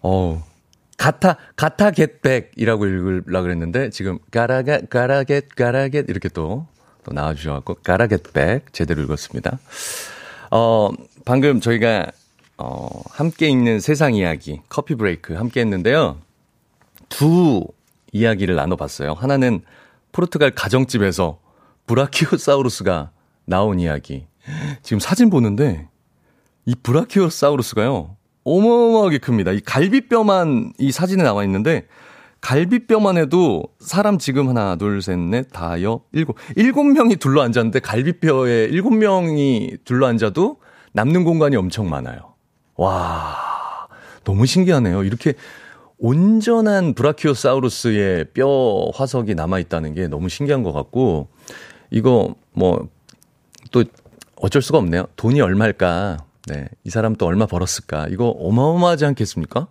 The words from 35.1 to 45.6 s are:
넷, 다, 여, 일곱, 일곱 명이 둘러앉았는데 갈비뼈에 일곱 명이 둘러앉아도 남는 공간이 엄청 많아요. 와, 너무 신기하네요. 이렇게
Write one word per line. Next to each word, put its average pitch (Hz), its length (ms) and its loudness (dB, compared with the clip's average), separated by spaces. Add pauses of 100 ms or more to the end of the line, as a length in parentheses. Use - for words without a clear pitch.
넷, 107 340 -2
다, 85 300 -6
여, 113 200 -2 (100)
일곱, 147 260 -4 (180)
일곱 262 280 2
명이 269 320 6
둘러앉았는데 127 640 2
갈비뼈에 127 840 0
일곱 185 300 0
명이 160 880 0
둘러앉아도 123 720 0 (360)
남는 151 300 2
공간이 156 320 2
엄청 92 340 -2
많아요. 62 460 -10 (400)
와, 85 1120 -6 (360)
너무 101 220 2
신기하네요. 131 580 2
이렇게 117 300 -2 (640)